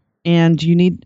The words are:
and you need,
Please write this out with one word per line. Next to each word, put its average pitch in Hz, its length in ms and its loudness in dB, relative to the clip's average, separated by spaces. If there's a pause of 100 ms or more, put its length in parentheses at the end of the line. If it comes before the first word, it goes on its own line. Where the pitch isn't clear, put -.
(240)
and 165 380 0
you 165 140 0
need, 180 300 -2